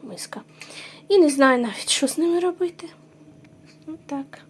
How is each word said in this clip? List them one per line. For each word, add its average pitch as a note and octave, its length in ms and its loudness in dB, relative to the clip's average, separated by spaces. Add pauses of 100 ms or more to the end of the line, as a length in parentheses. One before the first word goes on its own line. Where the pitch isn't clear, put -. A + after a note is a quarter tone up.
миска. - 380 -14 (640)
І G4+ 100 4
не D#4+ 120 8
знаю C4+ 300 4
навіть, A3+ 300 -6
що - 180 0
з - 100 -4
ними E4+ 220 2
робити. F4 480 -4 (1000)
Отак. C#4 520 -12 (100)